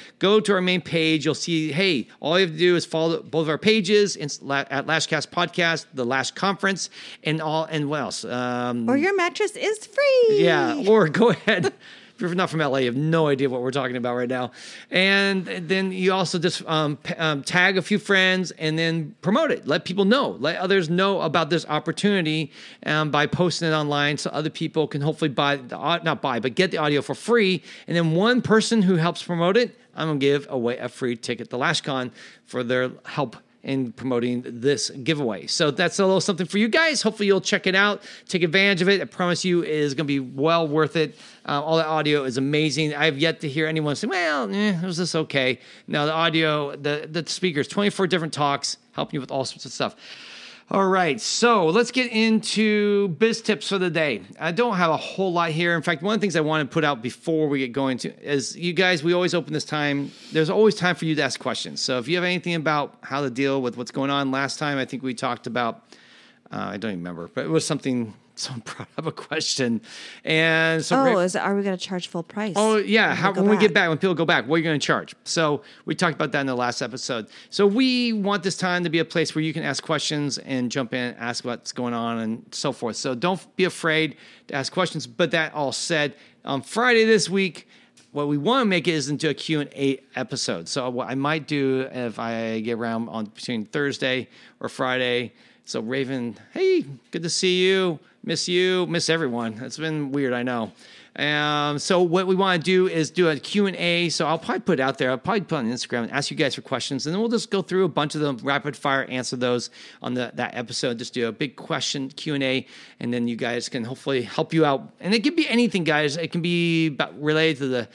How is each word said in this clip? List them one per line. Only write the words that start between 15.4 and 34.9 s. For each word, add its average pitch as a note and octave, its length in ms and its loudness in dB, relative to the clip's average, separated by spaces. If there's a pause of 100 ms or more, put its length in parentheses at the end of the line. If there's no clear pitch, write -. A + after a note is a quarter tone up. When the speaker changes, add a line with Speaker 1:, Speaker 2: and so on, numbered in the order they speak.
Speaker 1:
then F#3+ 460 -2
you F#3 200 0
also F#3 260 0
just, E3 280 -2
um, D3+ 320 0
p-, - 160 -8
um, D3+ 280 -2
tag F#3 360 2
a F3 40 0
few G#3 160 0
friends F#3 540 2
and D#3 260 -2
then E3 440 -2
promote B3+ 280 2
it. - 160 -4
Let D3+ 180 0
people G3 200 0
know. G#3+ 260 2 (100)
Let D#3 180 -2
others F#3 320 2
know F#3+ 300 2
about D#3+ 300 0
this E3 160 0
opportunity, D#3+ 840 0 (340)
um, D#3 240 0
by D3 160 2
posting E3+ 420 0
it D#3 60 2
online D3 440 0
so - 120 -6
other D3+ 200 -2
people D3+ 360 -2
can D3 140 -4
hopefully D3+ 300 0
buy C#3+ 260 2
the B2 220 -10
au-, D#3+ 240 -2
not D#3 200 0
buy, B2 180 0
but A#2+ 140 -2
get F3+ 160 2
the - 80 -4
audio D3 240 2
for C#3 120 -6
free. G3 480 2 (240)
And E3 100 -2
then E3 160 2
one A3 300 4
person A3 400 4
who F3+ 140 4
helps E3+ 260 0
promote F3 340 2
it, A#3+ 200 0 (180)
I'm D#3+ 140 -4
gonna D3+ 100 0
give C#3 320 2
away B2 280 -2
a A#2+ 100 -6
free B2 280 -4
ticket A#2 340 -8
to B2+ 60 -6
LashCon C3+ 540 -2 (340)
for B2 180 -4
their B2+ 280 0 (160)
help C3+ 300 -4 (260)
in C3 300 -2
promoting B2 540 -2
this A#2+ 420 0 (160)